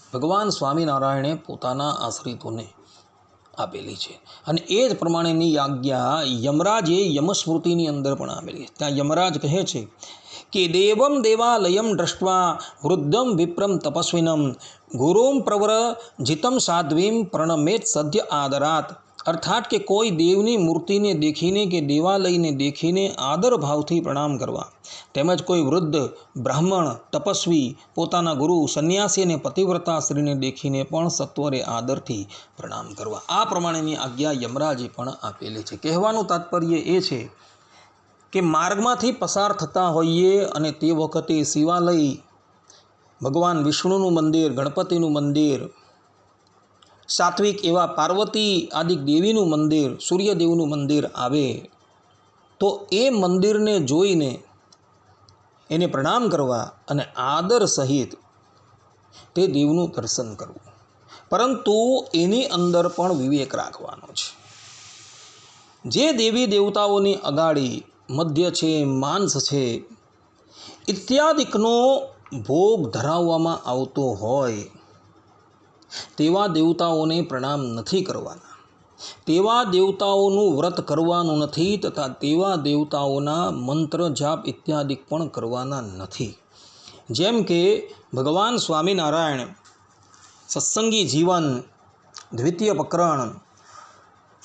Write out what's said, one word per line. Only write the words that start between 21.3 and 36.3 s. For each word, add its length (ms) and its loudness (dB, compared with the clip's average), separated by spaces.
કે 140 0
દેવાલયને 720 2
દેખીને 680 0
આદર 380 2
ભાવથી 440 0
પ્રણામ 380 -2
કરવા, 320 -6
તેમજ 280 2
કોઈ 180 2
વૃદ્ધ 500 0
બ્રાહ્મણ 600 0
તપસ્વી 680 0
પોતાના 400 0
ગુરુ 320 2
સંન્યાસી 560 0
અને 140 2
પતિવ્રતા 640 0
સ્ત્રીને 340 0
દેખીને 480 -2
પણ 260 -2
સત્વરે 540 -4
આદરથી 680 -4
પ્રણામ 360 -12
કરવા. 360 -10
આ 160 2
પ્રમાણેની 520 -2
આજ્ઞા 360 -4
યમરાજે 560 -4
પણ 240 -8
આપેલી 400 -10
છે. 140 -12
કહેવાનું 500 0
તાત્પર્ય 500 0